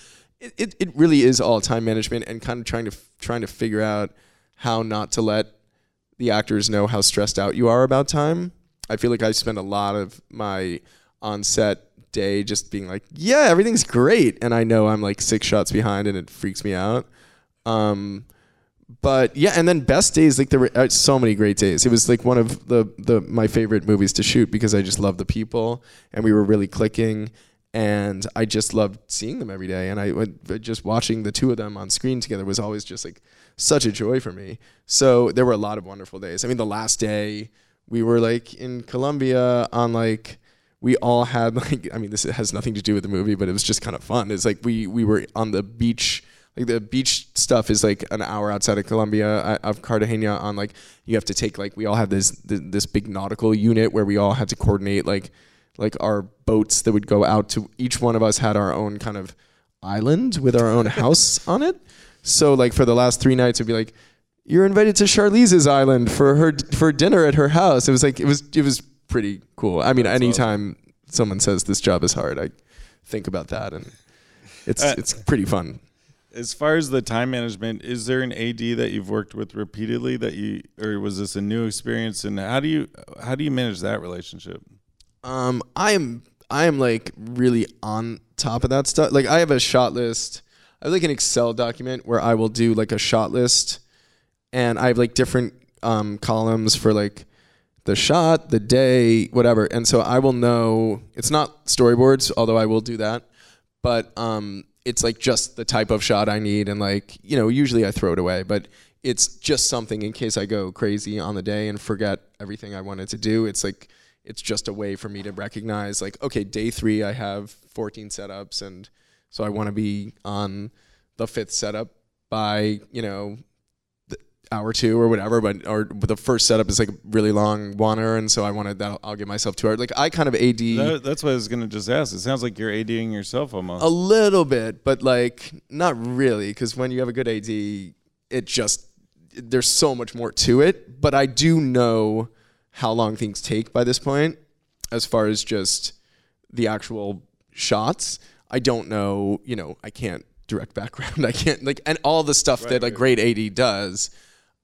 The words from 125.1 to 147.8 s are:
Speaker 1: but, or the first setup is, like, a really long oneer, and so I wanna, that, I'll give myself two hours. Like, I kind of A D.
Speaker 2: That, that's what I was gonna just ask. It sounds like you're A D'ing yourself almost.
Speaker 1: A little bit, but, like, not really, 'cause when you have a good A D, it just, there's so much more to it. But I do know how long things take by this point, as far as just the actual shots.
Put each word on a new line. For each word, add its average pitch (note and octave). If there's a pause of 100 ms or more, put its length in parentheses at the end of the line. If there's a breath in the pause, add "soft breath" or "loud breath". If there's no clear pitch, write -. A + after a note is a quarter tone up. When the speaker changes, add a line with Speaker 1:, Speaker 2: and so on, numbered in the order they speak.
Speaker 1:
but, G2+
or G#2+
the G#2
first A#2
setup A2
is, G2
like, A2
a G2+
really G#2+
long G#2
oneer, A2
and A2
so G#2
I G#2
wanna, G2+
that, G2+
I'll G#2
give G2+
myself G2+
two -
hours. A2
Like, A#2+
I D3
kind D#3+
of A#2+
A B2
D. A2+
Speaker 2:
That, C#3+
that's C#3+
what D3+
I -
was A2+
gonna A#2
just G#2
ask. B2+
It F#2+
sounds A#2+
like A2+
you're A2
A A2
D'ing A2+
yourself A#2+
almost. F#2
Speaker 1:
A E3
little F#3+
bit, A2+
but, C3+
like, B2 (180)
not D3+
really, A#2
'cause A#2
when B2+
you B2+
have B2
a A#2+
good B2
A A2
D, G#2 (340)
it B2+
just, - (500)
there's A#2+
so D3
much A#2+
more A#2
to B2+
it. -
But D3+
I C#3
do D#3
know A2+ (480)
how A#2
long A2
things G#2
take A2+
by B2
this B2
point, D3 (540)
as A#2
far A2
as G#2+
just - (580)
the A#2
actual G#2 (300)
shots. - (320 soft breath)